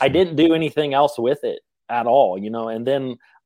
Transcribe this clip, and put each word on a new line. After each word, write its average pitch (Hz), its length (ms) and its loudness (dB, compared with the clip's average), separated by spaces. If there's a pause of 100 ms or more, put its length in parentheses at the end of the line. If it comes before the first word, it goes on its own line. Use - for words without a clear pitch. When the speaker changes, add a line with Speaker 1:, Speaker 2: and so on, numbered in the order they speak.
Speaker 1:
I 135 80 2
Speaker 2:
Sure. - 0 -
Speaker 1:
didn't 165 280 0
do 160 180 4
anything 151 400 -2
else 143 240 2
with 127 260 -2
it 107 160 -6 (280)
at 117 180 -4
all, 117 320 4
you 104 120 -8
know? 113 180 -8
And 113 180 -8
then 131 300 -4 (300)